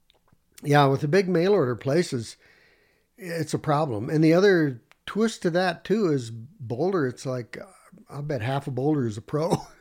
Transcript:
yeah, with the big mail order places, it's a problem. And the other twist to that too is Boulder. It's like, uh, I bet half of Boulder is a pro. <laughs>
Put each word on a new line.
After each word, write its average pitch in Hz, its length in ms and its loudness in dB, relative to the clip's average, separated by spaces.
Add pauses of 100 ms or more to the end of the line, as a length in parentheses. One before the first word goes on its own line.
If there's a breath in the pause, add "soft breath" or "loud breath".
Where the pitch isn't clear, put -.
(640)
yeah, 143 240 6
with 135 140 2
the 147 80 -2
big 180 200 2
mail 180 240 2
order 131 220 2
places, 135 640 -2 (840 soft breath)
it's 170 360 -6
a 143 40 -2
problem. 143 500 -2
And 156 140 2
the 160 120 6
other 170 480 4 (240)
twist 220 360 -2
to 180 80 0
that 175 340 -2
too 208 280 0
is 120 180 -2
Boulder. 127 800 -4
It's 123 180 -10
like, 127 340 -8
uh, - 40 -14 (440)
I 139 120 -12
bet 143 220 -4
half 135 260 -4
of 127 80 -6
Boulder 139 320 0
is 104 100 -6
a 110 40 -14
pro. 156 340 -2
<laughs> - 100 -6 (140 soft breath)